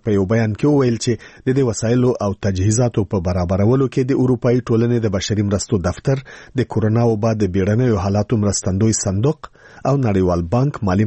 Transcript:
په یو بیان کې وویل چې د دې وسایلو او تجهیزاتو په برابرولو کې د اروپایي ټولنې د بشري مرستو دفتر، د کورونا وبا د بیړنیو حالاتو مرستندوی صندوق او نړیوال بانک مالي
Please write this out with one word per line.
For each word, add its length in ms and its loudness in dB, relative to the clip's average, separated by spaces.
په 120 0
یو 160 2
بیان 260 0
کې 80 0
وویل 380 2
چې 80 0
د 100 -4
دې 120 2
وسایلو 420 0
او 60 0
تجهیزاتو 680 0
په 160 -2
برابرولو 600 0
کې 220 -2
د 20 0
اروپایي 360 2
ټولنې 460 0
د 120 -2
بشري 320 -2
مرستو 280 -2
دفتر، 360 -4
د 20 0
کورونا 380 2
وبا 220 0
د 200 -2
بیړنیو 520 2
حالاتو 360 0
مرستندوی 600 0
صندوق 460 -2
او 80 2
نړیوال 460 2
بانک 300 0
مالي 240 0